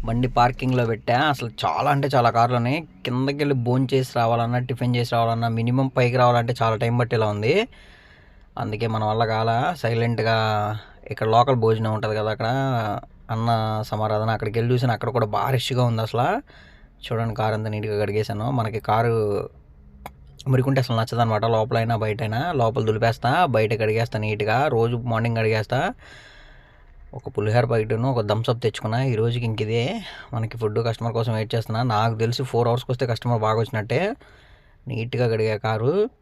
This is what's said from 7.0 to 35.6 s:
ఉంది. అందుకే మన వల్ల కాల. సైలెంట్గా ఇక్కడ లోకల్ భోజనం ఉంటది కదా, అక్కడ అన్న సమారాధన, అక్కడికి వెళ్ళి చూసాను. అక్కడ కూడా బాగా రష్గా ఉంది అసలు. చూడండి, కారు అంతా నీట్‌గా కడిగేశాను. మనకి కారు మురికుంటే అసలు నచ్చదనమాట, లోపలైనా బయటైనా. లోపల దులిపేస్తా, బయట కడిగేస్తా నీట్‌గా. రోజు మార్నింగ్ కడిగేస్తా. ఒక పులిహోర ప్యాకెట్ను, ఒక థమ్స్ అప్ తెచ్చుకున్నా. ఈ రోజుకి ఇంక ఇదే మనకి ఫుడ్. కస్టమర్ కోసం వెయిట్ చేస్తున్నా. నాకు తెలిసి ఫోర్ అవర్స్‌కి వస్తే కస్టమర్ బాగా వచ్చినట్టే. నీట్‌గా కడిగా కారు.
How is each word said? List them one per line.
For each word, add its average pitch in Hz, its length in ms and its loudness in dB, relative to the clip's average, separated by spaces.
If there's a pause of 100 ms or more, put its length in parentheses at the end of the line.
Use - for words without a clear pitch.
ఉంది. 110 200 0 (1000)
అందుకే 107 300 -4
మన 110 180 -2
వల్ల 107 260 2
కాల. 110 200 0 (320)
సైలెంట్గా 113 520 0 (760)
ఇక్కడ 110 240 -4
లోకల్ 120 280 6
భోజనం 110 320 2
ఉంటది 107 240 -2
కదా, 107 160 0
అక్కడ 113 140 -2 (840)
అన్న 113 140 -2 (420)
సమారాధన, 107 460 0
అక్కడికి 107 220 -4
వెళ్ళి 117 160 0
చూసాను. 123 220 2
అక్కడ 117 140 -4
కూడా 113 260 0
బాగా 117 200 0
రష్గా 123 280 0
ఉంది 113 220 0
అసలు. 120 220 0 (720)
చూడండి, 113 400 -4
కారు 110 180 0
అంతా 107 160 -4
నీట్‌గా 107 260 -4
కడిగేశాను. 104 520 -2
మనకి 113 380 -2
కారు 117 240 2 (1300)
మురికుంటే 131 380 2
అసలు 117 140 0
నచ్చదనమాట, 110 460 0 (120)
లోపలైనా 113 480 0
బయటైనా. 110 380 -2 (180)
లోపల 113 300 2
దులిపేస్తా, 113 420 2 (240)
బయట 110 240 2
కడిగేస్తా 110 460 0
నీట్‌గా. 107 340 0 (160)
రోజు 117 220 2 (140)
మార్నింగ్ 113 280 0
కడిగేస్తా. 110 400 0 (1300)
ఒక - 180 -12
పులిహోర 107 400 0
ప్యాకెట్ను, 113 400 0
ఒక 120 160 0
థమ్స్ 110 240 0
అప్ 117 120 -2
తెచ్చుకున్నా. 113 360 -2 (120)
ఈ - 40 0
రోజుకి 117 320 -2
ఇంక 110 160 -4
ఇదే 113 200 -2 (480)
మనకి 113 280 -6
ఫుడ్. 107 280 -2
కస్టమర్ 117 300 -4
కోసం 117 180 0
వెయిట్ 110 180 -2
చేస్తున్నా. 113 280 -2 (100)
నాకు 110 280 2
తెలిసి 117 260 0
ఫోర్ 117 240 2
అవర్స్‌కి 123 240 0
వస్తే 123 140 -2
కస్టమర్ 117 340 -2
బాగా 110 200 2
వచ్చినట్టే. 113 400 -2 (840)
నీట్‌గా 120 420 -2
కడిగా 110 280 0
కారు. 110 360 0 (280)